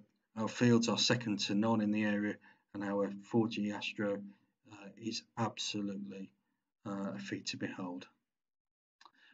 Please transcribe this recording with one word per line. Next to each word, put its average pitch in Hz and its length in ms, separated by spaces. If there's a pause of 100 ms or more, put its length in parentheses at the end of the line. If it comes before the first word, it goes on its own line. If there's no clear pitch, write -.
(380)
our 110 100
fields 117 420
are 101 80
second 113 420
to 104 160
none 110 260
in 104 100
the 107 120
area, 104 320 (380)
and 101 100
our 101 280 (120)
four 113 240
G 104 240
Astro, 101 500 (500)
uh, 101 160 (100)
is 113 260 (140)
absolutely, 101 920 (560)
uh, 98 300
a - 40
feat - 280
to - 100
behold. 90 480 (1300)